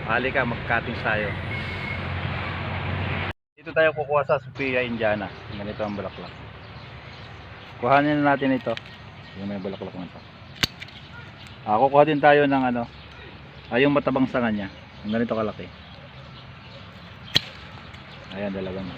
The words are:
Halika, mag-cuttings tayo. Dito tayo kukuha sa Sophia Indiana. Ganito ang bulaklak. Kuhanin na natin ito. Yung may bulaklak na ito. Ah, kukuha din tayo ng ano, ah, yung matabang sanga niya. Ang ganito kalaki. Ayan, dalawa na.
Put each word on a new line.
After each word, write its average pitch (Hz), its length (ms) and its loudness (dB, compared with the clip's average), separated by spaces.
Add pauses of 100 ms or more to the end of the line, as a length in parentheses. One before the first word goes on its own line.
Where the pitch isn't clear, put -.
Halika, 123 400 2
mag-cuttings 120 560 -2
tayo. 107 320 0 (2250)
Dito 151 160 -12
tayo 160 240 6
kukuha 147 320 2
sa 156 80 6
Sophia 131 480 0
Indiana. 107 480 2 (240)
Ganito 104 240 -8
ang 104 160 -2
bulaklak. 92 320 -8 (1500)
Kuhanin 143 400 6
na 143 160 6
natin 135 160 2
ito. 120 240 0 (640)
Yung 101 80 -6
may 101 80 -4
bulaklak 95 400 -6
na 90 80 -8
ito. - 160 -14 (1400)
Ah, 107 160 4
kukuha 139 240 10
din 151 160 4
tayo 147 240 10
ng 139 240 4
ano, 120 160 0 (880)
ah, 120 80 4
yung 143 160 6
matabang 135 320 4
sanga 120 240 2
niya. 101 160 -2 (400)
Ang 107 80 0
ganito 120 160 2
kalaki. 104 400 -2 (2750)
Ayan, 101 160 -4
dalawa 95 320 -6
na. 90 140 -10